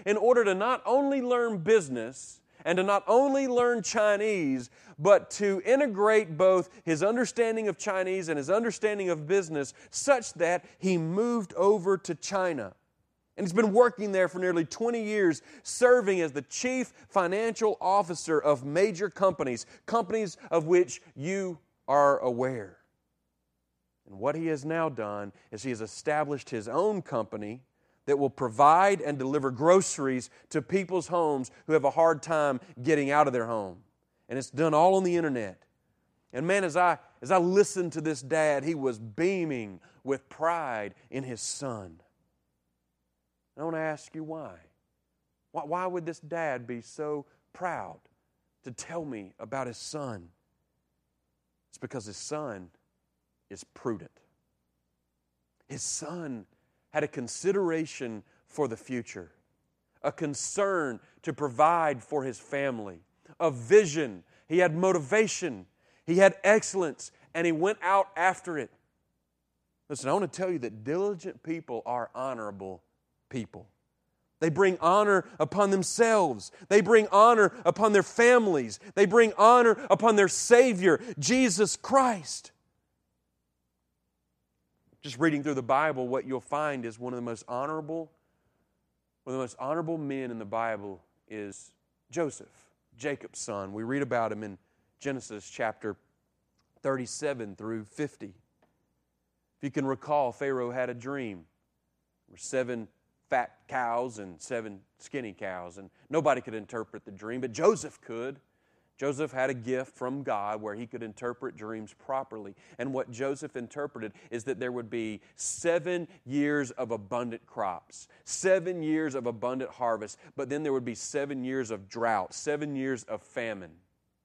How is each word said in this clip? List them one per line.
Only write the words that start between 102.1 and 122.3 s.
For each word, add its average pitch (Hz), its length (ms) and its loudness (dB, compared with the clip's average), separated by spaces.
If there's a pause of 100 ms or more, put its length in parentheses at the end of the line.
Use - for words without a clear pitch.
There 95 60 -20
were 92 60 -20
seven 123 500 -6 (420)
fat 127 260 -2 (120)
cows 120 500 -4
and 92 240 -14
seven 110 380 -8 (180)
skinny 120 340 -10
cows, 90 460 -10
and 98 100 -18 (220)
nobody 139 320 0
could 110 120 -10
interpret 110 520 -10
the 110 40 -16
dream, 107 300 -10
but 123 120 -6
Joseph 151 500 0
could. 127 360 -10 (600)
Joseph 139 340 -4
had 131 160 0
a 135 60 -2
gift 127 420 -4
from 131 260 -6
God 107 380 -4
where 107 140 -6
he 117 120 -10
could 117 160 -12
interpret 120 540 -10
dreams 107 380 -12
properly. 120 600 -10 (220)
And 131 160 -8
what 127 180 -6
Joseph 135 460 -6
interpreted 120 560 -10 (180)
is 117 140 -8
that 123 160 -6
there 127 120 -4
would 120 180 -8
be 110 320 -6 (140)
seven 170 680 -2 (200)
years 143 460 0
of 120 180 -8
abundant 113 560 -6
crops, - 640 -8 (160)
seven 185 580 0
years 156 320 -2
of 127 100 -6
abundant 120 460 -6
harvest, 110 480 -4 (180)
but 135 140 -6
then 147 120 -4
there 143 120 -2
would 127 100 -2
be 120 100 -8
seven 139 500 -6
years 131 260 -4
of 98 180 -10
drought, 113 460 -2